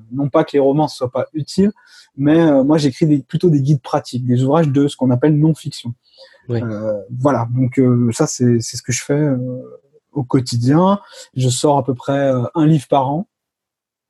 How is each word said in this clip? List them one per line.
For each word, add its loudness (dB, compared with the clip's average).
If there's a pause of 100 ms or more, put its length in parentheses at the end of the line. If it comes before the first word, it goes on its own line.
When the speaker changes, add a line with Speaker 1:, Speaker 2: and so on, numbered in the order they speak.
(120)
Speaker 1:
Non -4
pas 2
que -14
les 2
romans 2
soient -6
pas -4
utiles, -2 (460)
mais, 2
euh, 4
moi 2
j'écris 0
des, 2
plutôt -2
des 2
guides 0
pratiques, -6
des 0
ouvrages 2
de 2
ce -8
qu'on 0
appelle 2
non-fiction. -2 (560)
Speaker 2:
Oui. -2
Speaker 1:
Euh, -4 (240)
voilà, 0
donc, -2
euh, 2
ça -2
c'est, 0
c'est -10
ce -12
que -6
je -6
fais, -4
euh, 0 (760)
au -6
quotidien. 2 (360)
Je 0
sors 0
à 0
peu -2
près, -2
euh, -2 (120)
un 2
livre 2
par 2
an -4 (840)